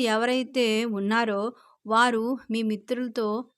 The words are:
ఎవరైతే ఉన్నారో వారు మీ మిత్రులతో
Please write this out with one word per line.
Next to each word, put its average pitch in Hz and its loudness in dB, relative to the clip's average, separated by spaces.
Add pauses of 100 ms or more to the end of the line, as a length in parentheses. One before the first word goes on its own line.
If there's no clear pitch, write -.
ఎవరైతే 240 0 (260)
ఉన్నారో 208 0 (440)
వారు 226 2 (260)
మీ 226 -2
మిత్రులతో 220 -4 (300)